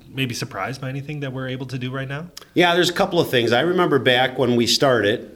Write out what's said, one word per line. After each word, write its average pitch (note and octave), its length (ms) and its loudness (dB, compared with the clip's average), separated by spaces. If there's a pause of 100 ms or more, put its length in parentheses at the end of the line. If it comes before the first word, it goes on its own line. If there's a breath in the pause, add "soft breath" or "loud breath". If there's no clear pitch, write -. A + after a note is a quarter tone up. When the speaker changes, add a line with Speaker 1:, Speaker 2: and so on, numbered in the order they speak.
Speaker 1:
maybe B2+ 260 -4
surprised A#2+ 460 -8
by C3 80 -8
anything C#3 320 -10
that C3+ 120 -8
we're C3 160 -8
able B2+ 180 -8
to B2+ 120 -8
do B2+ 120 -6
right C3+ 180 -8
now? D3+ 200 -10 (260 loud breath)
Speaker 2:
Yeah, F3 200 4
there's F3 160 2
a - 40 -6
couple F#3 240 0
of C#3+ 120 2
things. A#2 220 2
I A#2+ 100 4
remember E3+ 360 2
back B2+ 400 2
when A#2+ 180 2
we A#2+ 100 2
started, A#2 680 2